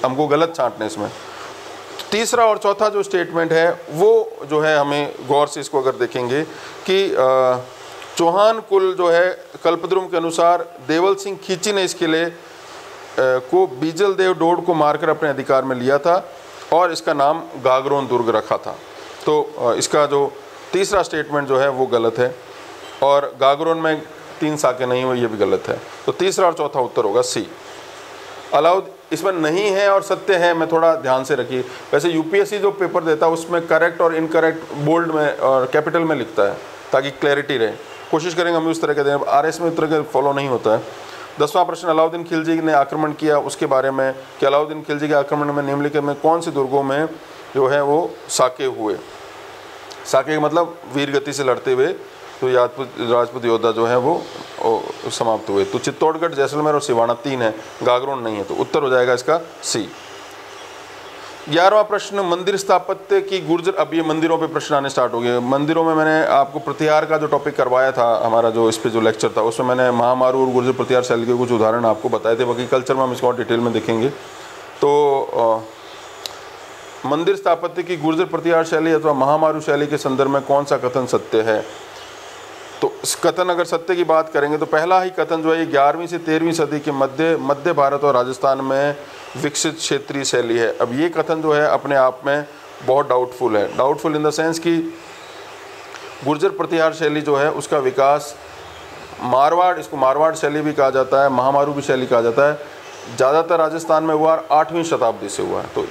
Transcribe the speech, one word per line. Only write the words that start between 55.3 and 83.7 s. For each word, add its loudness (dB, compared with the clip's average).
हुए। 2
तो -4
चित्तौड़गढ़, -2
जैसलमेर 0
और 2
सिवाना 2
तीन -4
है, 0
गागरोन 0
नहीं -4
है, -4
तो -6
उत्तर 0
हो 0
जाएगा 4
इसका 0
सी। -4
ग्यारहवाँ 6
प्रश्न, -2
मंदिर 0
स्थापत्य 2
की -4
गुर्जर, 0
अब 0
ये 0
मंदिरों 0
पे 0
प्रश्न -2
आने 0
start 0
हो -2
गए। 0
मंदिरों 0
में 2
मैंने 2
आपको 2
प्रतिहार 0
का 0
जो -2
topic -2
करवाया 2
था, 2
हमारा 4
जो 4
इस -2
पे -2
जो 0
lecture 2
था, 0
उसमें 0
मैंने 2
महामारू 2
और -2
गुर्जर 2
प्रतिहार 0
शैली 0
के 2
कुछ 0
उदाहरण 2
आपको 2
बताए 2
थे, 0
बाकी -2
culture 0
में 2
हम 0
इसको 0
और 2
detail 0
में 0
देखेंगे। 0
तो, 4
अ, -6
मंदिर 2
स्थापत्य -2
की -4
गुर्जर 0
प्रतिहार 2
शैली 2
अथवा 2
महामारू 2
शैली 0
के -2
संदर्भ 0
में 2
कौन 2
सा 0
कथन -2
सत्य 0
है? -2
तो 0
इस -4
कथन 0
अगर 0
सत्य -2